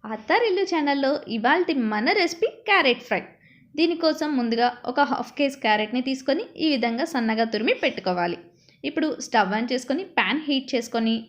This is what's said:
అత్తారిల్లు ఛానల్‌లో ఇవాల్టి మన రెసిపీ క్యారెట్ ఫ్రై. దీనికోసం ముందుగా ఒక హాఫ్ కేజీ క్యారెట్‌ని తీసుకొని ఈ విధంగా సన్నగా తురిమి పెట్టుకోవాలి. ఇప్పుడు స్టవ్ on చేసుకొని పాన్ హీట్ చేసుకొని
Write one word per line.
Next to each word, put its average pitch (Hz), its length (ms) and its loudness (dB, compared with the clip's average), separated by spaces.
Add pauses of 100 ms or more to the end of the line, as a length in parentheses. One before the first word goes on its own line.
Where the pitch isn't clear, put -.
అత్తారిల్లు 359 640 0
ఛానల్‌లో 285 400 2 (260)
ఇవాల్టి 302 380 2 (160)
మన 214 280 0
రెసిపీ 349 300 0 (200)
క్యారెట్ 302 400 4
ఫ్రై. 185 120 0 (580)
దీనికోసం 320 500 2 (100)
ముందుగా 233 300 2 (220)
ఒక 285 200 2
హాఫ్ - 280 -4
కేజీ 277 260 0
క్యారెట్‌ని 214 440 2
తీసుకొని 269 360 -2 (200)
ఈ 320 100 4
విధంగా 233 380 0
సన్నగా 226 400 0
తురిమి 226 300 2
పెట్టుకోవాలి. 175 560 -2 (460)
ఇప్పుడు 302 260 -2 (160)
స్టవ్ 202 320 2
on 240 140 -2
చేసుకొని 277 320 -2 (140)
పాన్ 240 300 0
హీట్ 269 260 -2
చేసుకొని 226 420 0 (120)